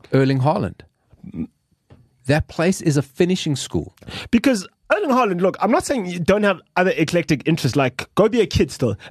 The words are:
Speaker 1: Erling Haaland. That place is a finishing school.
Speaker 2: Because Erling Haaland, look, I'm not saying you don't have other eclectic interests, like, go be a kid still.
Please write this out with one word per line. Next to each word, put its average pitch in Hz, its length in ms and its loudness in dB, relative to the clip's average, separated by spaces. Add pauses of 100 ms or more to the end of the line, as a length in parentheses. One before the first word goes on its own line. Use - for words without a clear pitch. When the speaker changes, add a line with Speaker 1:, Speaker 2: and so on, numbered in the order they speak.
(120)
Speaker 1:
Erling 135 280 2
Haaland. 139 420 -2 (1400)
That 151 220 0
place 180 320 -2
is 147 160 0
a 147 60 0
finishing 180 540 -2
school. - 380 -6 (360)
Speaker 2:
Because 226 360 2 (280)
Erling 392 160 0
Haaland, 220 300 0
look, 175 200 0
I'm 196 100 2
not 294 140 2
saying 247 220 -4
you 175 120 -8
don't 190 240 2
have 196 180 0 (160)
other 185 200 2
eclectic 160 500 0
interests, 151 300 0
like, 135 380 -2
go 202 140 4
be 233 120 0
a 196 60 2
kid - 240 0
still. 110 260 -2 (140)